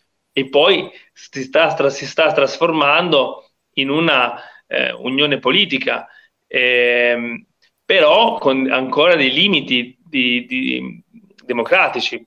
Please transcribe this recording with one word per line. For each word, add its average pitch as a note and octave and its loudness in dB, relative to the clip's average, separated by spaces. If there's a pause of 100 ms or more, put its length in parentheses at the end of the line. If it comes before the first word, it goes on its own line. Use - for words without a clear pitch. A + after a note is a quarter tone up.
(320)
e C3+ -4
poi E3 2 (240)
si - -14
sta D3+ 0
tra-, C#3 0
si C#3 -8
sta D#3 0
trasformando D3+ 0 (240)
in C3+ -2
una, C#3 0 (260)
eh, C3 -2
unione C3 -2
politica, C3 -2 (400)
ehm, A#2+ 0 (400)
però F3+ 4
con C3 0
ancora D3 2
dei C3 0
limiti C3+ -2
di, B2 -2
di, B2+ -6 (420)
democratici, B2 -2